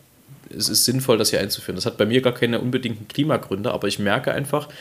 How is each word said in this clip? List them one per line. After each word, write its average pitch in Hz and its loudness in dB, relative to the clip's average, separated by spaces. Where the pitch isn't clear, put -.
es 107 -2
ist 113 2
sinnvoll, 123 4
das 107 2
hier 95 2
einzuführen. 95 -4
Das 92 -6
hat 117 -4
bei 107 6
mir 123 4
gar 123 4
keine 117 0
unbedingten 120 -4
Klimagründe, 120 -2
aber - -2
ich 104 -2
merke 104 0
einfach, 139 -2